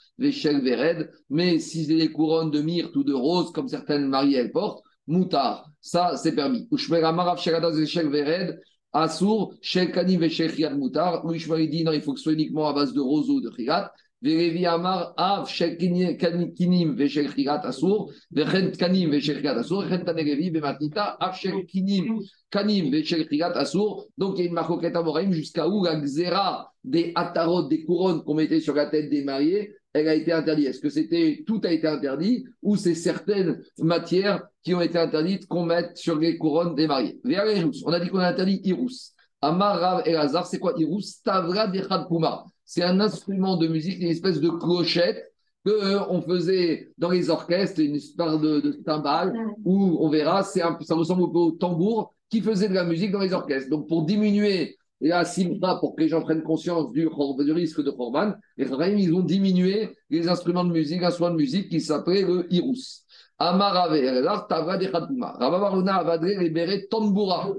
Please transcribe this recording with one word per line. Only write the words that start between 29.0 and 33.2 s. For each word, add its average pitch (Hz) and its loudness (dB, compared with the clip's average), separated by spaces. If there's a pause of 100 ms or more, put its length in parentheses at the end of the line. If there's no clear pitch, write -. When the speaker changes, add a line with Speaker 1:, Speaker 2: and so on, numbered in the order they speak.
Speaker 1:
des 143 0
mariés, 151 0 (200)
elle 151 2
a 156 4
été 151 0
interdite. 151 2
Est-ce 127 -6
que 147 -2
c'était, 156 0
tout 220 -2
a 185 0
été 160 2
interdit 151 0 (180)
ou 202 2
c'est 170 2
certaines 180 0 (160)